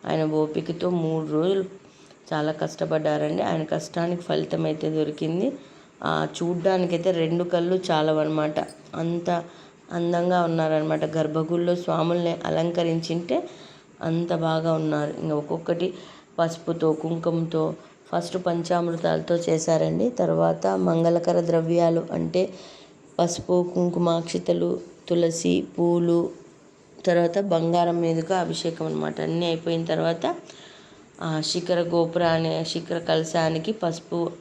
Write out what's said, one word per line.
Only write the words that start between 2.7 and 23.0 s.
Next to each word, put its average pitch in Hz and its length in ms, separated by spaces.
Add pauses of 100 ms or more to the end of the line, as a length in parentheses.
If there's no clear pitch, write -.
ఆయన 160 200
కష్టానికి 170 580
ఫలితం 160 440
అయితే 156 240
దొరికింది. 156 600 (520)
ఆ, 156 240 (160)
చూడ్డానికైతే 175 680
రెండు 170 320
కళ్ళు 175 360 (120)
చాలవన్నమాట, 156 680 (360)
అంత 170 480 (480)
అందంగా 175 520
ఉన్నారనమాట. 156 640
గర్భగుడిలో 160 680
స్వాముల్ని 170 720
అలంకరించింటే 165 1040 (520)
అంత 170 320
బాగా 160 400
ఉన్నారు. 151 460
ఇంకా 160 160
ఒక్కొక్కటి 165 580 (460)
పసుపుతో, 165 540
కుంకుమతో, 165 840 (360)
ఫస్ట్ 170 340
పంచామృతాలతో 170 880
చేశారండి. 165 760
తర్వాత 165 580
మంగళకర 170 760
ద్రవ్యాలు 165 680
అంటే 165 420 (680)